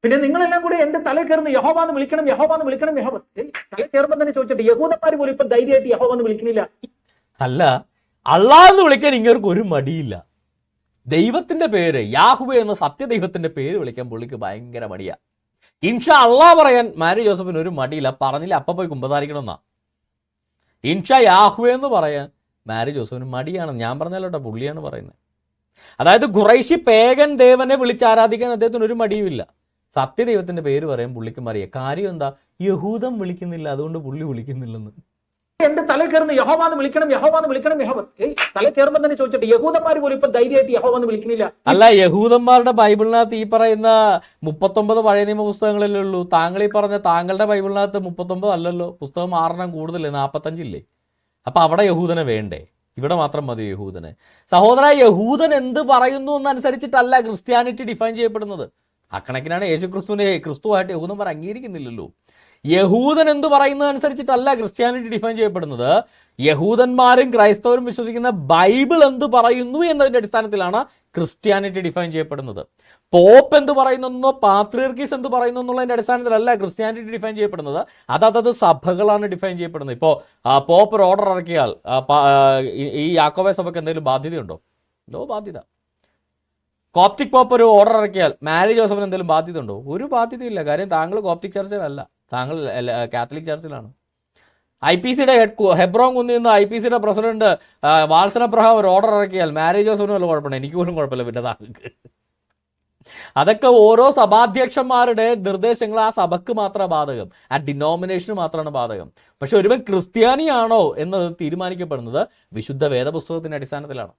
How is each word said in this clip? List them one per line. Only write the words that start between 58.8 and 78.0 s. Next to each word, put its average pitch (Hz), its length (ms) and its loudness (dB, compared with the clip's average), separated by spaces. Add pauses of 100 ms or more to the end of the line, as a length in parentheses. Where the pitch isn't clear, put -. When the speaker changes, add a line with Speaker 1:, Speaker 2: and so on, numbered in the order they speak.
Speaker 2:
അക്കണക്കിനാണ് 139 520 -8
യേശു 170 220 -4
ക്രിസ്തുവിനെ 196 520 -4
ക്രിസ്തുവായിട്ട് 185 540 -4
യഹൂദന്മാർ 190 360 -8
അംഗീകരിക്കുന്നില്ലല്ലോ. 160 840 -12 (560)
യഹൂദൻ 240 640 2
എന്ത് 294 160 0
പറയുന്നത് 285 420 2
അനുസരിച്ചിട്ടല്ല 269 640 -2
ക്രിസ്ത്യാനിറ്റി 240 540 -4
ഡിഫൈൻ 226 280 -4
ചെയ്യപ്പെടുന്നത്. 175 680 0 (360)
യഹൂദന്മാരും 247 920 4
ക്രൈസ്തവരും 226 500 4
വിശ്വസിക്കുന്ന 240 460 -6
ബൈബിൾ 208 720 2
എന്ത് 262 200 0
പറയുന്നു 247 540 2
എന്നതിൻ്റെ 285 400 2
അടിസ്ഥാനത്തിലാണ് 208 640 -4 (320)
ക്രിസ്ത്യാനിറ്റി 196 640 -2
ഡിഫൈൻ 170 320 -6
ചെയ്യപ്പെടുന്നത്. 143 540 -8 (460)
പോപ്പ് 220 440 8
എന്ത് 285 160 2
പറയുന്നെന്നോ 262 580 0
പാത്രിയർക്കീസ് 247 840 0
എന്ത് 262 140 -8
പറയുന്നു 240 320 -2
എന്നുള്ളതിൻ്റെ 247 320 -4
അടിസ്ഥാനത്തിലല്ല 240 600 0
ക്രിസ്ത്യാനിറ്റി 220 540 -8
ഡിഫൈൻ 220 280 -10
ചെയ്യപ്പെടുന്നത്. 180 500 -6 (240)